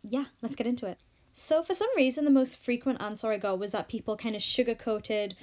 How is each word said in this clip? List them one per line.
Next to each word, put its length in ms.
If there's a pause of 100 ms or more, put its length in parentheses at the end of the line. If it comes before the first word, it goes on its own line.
yeah, 220 (160)
let's 120
get 140
into 180
it. 120 (340)
So 300
for 120
some 220
reason, 280
the 60
most 280
frequent 420
answer 300
I 80
got 220
was 100
that 180
people 280
kinda 240
sugarcoated 1040